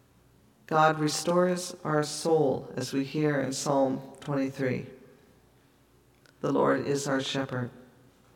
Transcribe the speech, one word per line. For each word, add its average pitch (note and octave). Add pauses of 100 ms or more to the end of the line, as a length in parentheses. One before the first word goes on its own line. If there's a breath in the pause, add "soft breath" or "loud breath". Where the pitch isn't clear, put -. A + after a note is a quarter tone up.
(680 soft breath)
God D#3
restores F3+
our D3+
soul, D#3
as B2+
we C#3
hear D3
in C3
Psalm C3+ (200)
twenty-three. C3 (1500)
The C#3
Lord C3+
is C#3+
our C3+
shepherd. B2+ (640)